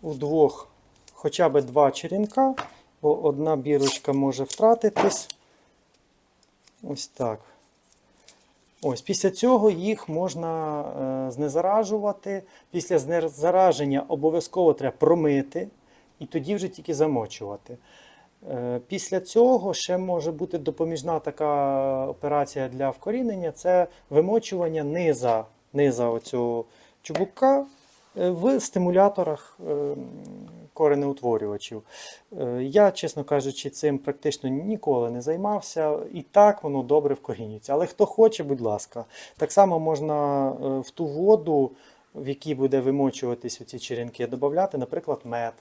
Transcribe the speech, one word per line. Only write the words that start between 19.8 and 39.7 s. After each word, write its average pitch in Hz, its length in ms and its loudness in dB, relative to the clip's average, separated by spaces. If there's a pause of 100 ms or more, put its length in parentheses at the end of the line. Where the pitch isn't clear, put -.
може 175 340 -2
бути 175 260 -6
допоміжна 156 600 -4
така 139 880 -2
операція 143 640 -2
для 131 220 -4
вкорінення: 208 640 -4
це 180 340 2 (240)
вимочування 175 760 0
низа, 139 600 0 (280)
низа 131 360 2
оцього 117 560 -2 (400)
чубука, 262 640 2 (500)
е, 180 140 0
в 175 300 2
стимуляторах, 180 1000 0 (100)
е, 143 280 -2 (800)
коренеутворювачів. 120 1080 -2 (580)
Е, 123 220 -4
я, 190 280 6
чесно 156 340 -6
кажучи, 139 460 -2
цим 143 280 -2
практично 139 520 -4
ніколи 143 600 -2
не 123 100 -6
займався. 160 800 -2 (160)
І 170 80 -10
так 208 420 6
воно 139 180 -2
добре 143 320 2
вкорінюється. 110 580 -8
Але 160 140 2
хто 208 200 2
хоче, 220 380 4
будь 139 160 -2
ласка. 110 440 -4 (320)
Так - 160 -4
само 190 260 6